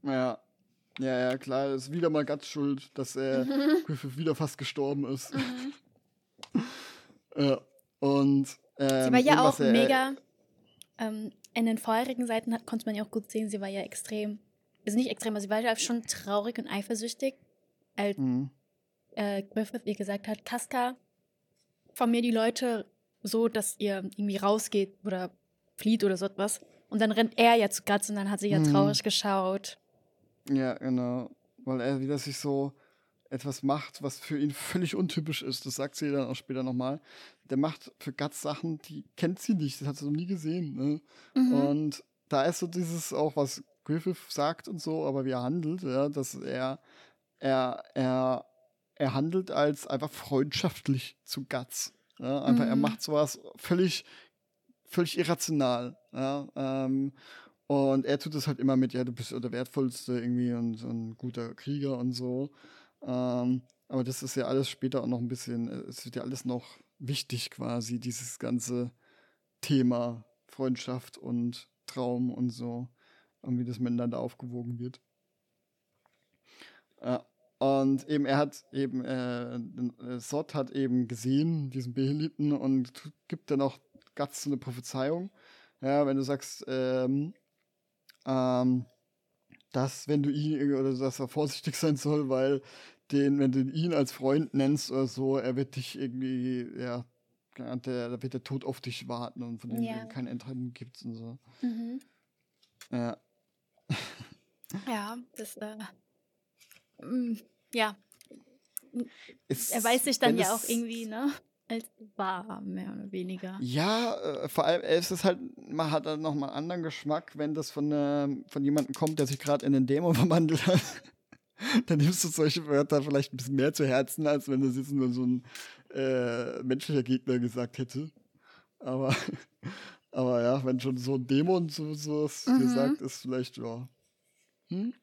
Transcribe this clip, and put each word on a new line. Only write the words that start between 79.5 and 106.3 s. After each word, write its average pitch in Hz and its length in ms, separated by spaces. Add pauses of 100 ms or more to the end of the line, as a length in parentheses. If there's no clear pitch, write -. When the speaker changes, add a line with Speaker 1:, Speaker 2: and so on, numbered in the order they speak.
Speaker 1:
äh, 123 640
Sot 147 340
hat 131 160
eben 127 380
gesehen, 139 600
diesen 123 240
Beheliten, 147 580
und 135 400 (360)
gibt - 220
dann 139 120
auch 135 160 (360)
Guts - 300
so 147 60
eine 135 80
Prophezeiung. 135 720 (500)
Ja, 139 260
wenn 135 100
du 135 60
sagst, 139 460
ähm, 131 640 (920)
ähm, 127 600 (840)
dass 131 360
wenn 147 140
du 143 80
ihn, 143 440
oder 135 200
dass 131 260
er 127 80
vorsichtig 151 480
sein 151 200
soll, 147 320
weil 135 340 (500)
den, 139 260
wenn 135 140
du 135 80
ihn 156 320
als 143 200
Freund 135 420
nennst 139 360
oder 131 160
so, 135 300
er 123 200
wird 135 200
dich - 220
irgendwie, 127 680 (120)
ja, 123 260 (540)
ja, 123 180
der, 123 320
da 120 140
wird 131 120
der 127 100
Tod 135 200
auf 135 160
dich 123 280
warten 120 340
und 117 180
von 120 100
dem 117 120
Speaker 2:
Ja. 113 240
Speaker 1:
kein 127 200
Entrinnen 123 480
gibt's - 280
und 117 120
so. 117 240 (240)
Speaker 2:
Mhm. 233 380 (880)
Speaker 1:
Ja. 120 260 (1700)
Speaker 2:
Ja, 220 300 (200)
das, 214 200
äh, 214 200 (1300)